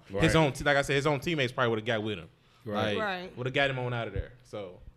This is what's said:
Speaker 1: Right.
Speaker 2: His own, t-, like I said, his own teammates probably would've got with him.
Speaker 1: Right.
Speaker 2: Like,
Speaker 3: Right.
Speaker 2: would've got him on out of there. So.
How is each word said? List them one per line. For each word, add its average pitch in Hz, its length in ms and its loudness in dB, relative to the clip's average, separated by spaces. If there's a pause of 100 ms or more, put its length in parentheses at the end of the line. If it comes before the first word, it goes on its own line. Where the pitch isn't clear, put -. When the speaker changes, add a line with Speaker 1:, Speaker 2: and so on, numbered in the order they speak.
(100)
Speaker 1:
Right. 101 120 0
Speaker 2:
His 160 140 4
own, 156 160 4
t-, - 120 -10
like 143 120 4
I 139 60 4
said, 139 120 0
his 139 120 2
own 147 140 2
teammates 139 320 0
probably 123 180 2
would've 110 140 0
got 110 180 0
with 104 160 -4
him. 82 100 -14 (360)
Speaker 1:
Right. 107 320 0
Speaker 2:
Like, - 20 0
Speaker 3:
Right. 185 380 -4
Speaker 2:
would've 127 160 -4
got 139 180 4
him 131 100 -4
on 123 120 -2
out 117 140 -2
of 101 80 -8
there. 95 180 -6 (120)
So. 95 340 -12 (180)